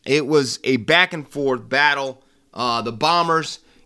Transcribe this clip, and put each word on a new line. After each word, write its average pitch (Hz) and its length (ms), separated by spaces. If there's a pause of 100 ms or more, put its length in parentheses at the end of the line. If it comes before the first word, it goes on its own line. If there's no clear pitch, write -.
It 143 200
was 139 380
a 131 120
back 165 360
and 151 160
forth 131 400
battle. 139 540 (320)
Uh, 117 260
the 113 120
Bombers 160 680 (280)